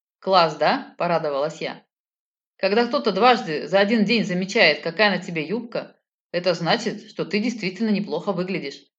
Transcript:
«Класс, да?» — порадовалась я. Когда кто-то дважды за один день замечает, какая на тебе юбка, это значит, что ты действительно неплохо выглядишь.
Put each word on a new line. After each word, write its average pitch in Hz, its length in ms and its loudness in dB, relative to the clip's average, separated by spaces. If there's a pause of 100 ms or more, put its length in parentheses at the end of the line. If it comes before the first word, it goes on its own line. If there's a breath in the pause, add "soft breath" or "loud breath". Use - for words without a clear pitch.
(200)
«Класс, 170 360 4
да?» — 190 420 0
порадовалась 160 640 -2
я. 131 240 -10 (720)
Когда 208 300 2
кто-то 240 260 0
дважды 190 540 2
за 185 140 2
один 208 240 2
день 208 200 2
замечает, 180 580 2
какая 202 280 2
на 180 120 -2
тебе 165 220 -6
юбка, 196 520 -8 (360)
это 180 220 0
значит, 170 560 -2
что 160 140 -6
ты 202 160 -2
действительно 214 500 -2
неплохо 175 420 -2
выглядишь. 170 520 -6 (140)